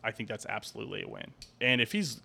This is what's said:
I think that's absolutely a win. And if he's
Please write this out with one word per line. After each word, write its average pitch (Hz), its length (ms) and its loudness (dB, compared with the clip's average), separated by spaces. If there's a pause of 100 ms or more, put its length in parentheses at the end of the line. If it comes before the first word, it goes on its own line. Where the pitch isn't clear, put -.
I 113 60 2
think - 180 -4
that's 107 160 -6
absolutely 107 580 -6
a 50 60 -8
win. - 240 -10 (300)
And 123 180 8
if 113 120 4
he's 160 320 0